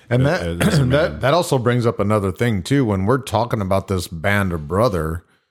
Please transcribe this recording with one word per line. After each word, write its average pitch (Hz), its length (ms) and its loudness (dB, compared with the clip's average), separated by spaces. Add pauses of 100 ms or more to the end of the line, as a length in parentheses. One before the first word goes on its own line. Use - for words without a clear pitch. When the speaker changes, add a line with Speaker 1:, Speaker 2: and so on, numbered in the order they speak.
Speaker 1:
And 127 140 2
Speaker 2:
a-, - 20 4
Speaker 1:
that, 165 180 0
Speaker 2:
a-, 85 240 -2
as 196 120 2
a - 20 4
Speaker 1:
<clears throat> 131 60 2
Speaker 2:
man. 123 40 0
Speaker 1:
that, 143 300 0
that 135 140 2
also 165 240 2
brings 120 280 2
up 113 140 0
another 101 320 0
thing 107 300 0
too. 139 220 2
When 98 220 0
we're 131 120 2
talking 117 420 -2
about 95 280 -2
this 92 200 -2
band 95 440 -2
of 78 140 -6
brother, 87 580 -2 (260)